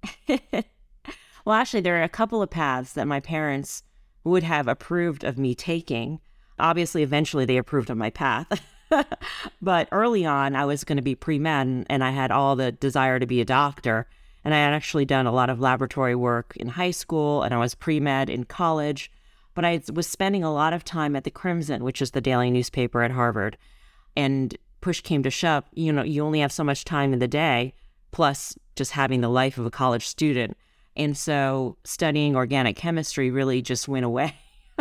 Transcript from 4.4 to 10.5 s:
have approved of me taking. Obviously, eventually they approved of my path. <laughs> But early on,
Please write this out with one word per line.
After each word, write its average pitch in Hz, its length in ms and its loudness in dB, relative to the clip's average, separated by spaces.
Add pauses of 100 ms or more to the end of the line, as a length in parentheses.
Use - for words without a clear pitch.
have 151 260 0
approved 170 560 -2
of 131 140 -2
me 131 160 0
taking. 156 640 -4 (380)
Obviously, 165 440 2
eventually 147 440 0
they 127 100 4
approved 127 320 0
of 120 80 -6
my 110 140 -2
path. 135 500 -2 (300)
<laughs> 302 160 2 (560)
But 175 280 2
early 208 360 2
on, 139 280 0